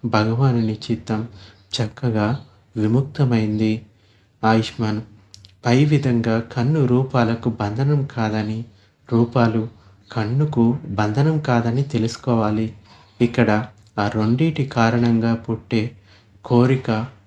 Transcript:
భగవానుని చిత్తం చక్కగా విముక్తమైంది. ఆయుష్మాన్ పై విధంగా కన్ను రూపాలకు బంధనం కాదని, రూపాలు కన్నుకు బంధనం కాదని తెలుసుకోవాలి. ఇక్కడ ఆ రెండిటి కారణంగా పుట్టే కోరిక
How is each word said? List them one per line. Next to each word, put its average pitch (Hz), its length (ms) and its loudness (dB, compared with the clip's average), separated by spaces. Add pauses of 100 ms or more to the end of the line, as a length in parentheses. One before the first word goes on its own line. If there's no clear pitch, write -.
భగవానుని 113 720 2 (120)
చిత్తం 113 380 -4 (480)
చక్కగా 110 680 -2 (300)
విముక్తమైంది. 110 1080 0 (580)
ఆయుష్మాన్ 110 560 0 (680)
పై 127 180 4
విధంగా 120 560 0
కన్ను 131 440 -2
రూపాలకు 123 680 0 (100)
బంధనం 135 440 0
కాదని, 110 600 -4 (480)
రూపాలు 117 560 2 (440)
కన్నుకు 120 720 0
బంధనం 113 560 0
కాదని 120 420 0
తెలుసుకోవాలి. 110 920 -2 (460)
ఇక్కడ 117 460 2 (320)
ఆ 104 100 0
రెండిటి 127 580 0
కారణంగా 117 680 2
పుట్టే 113 600 -4 (480)
కోరిక 123 640 2 (200)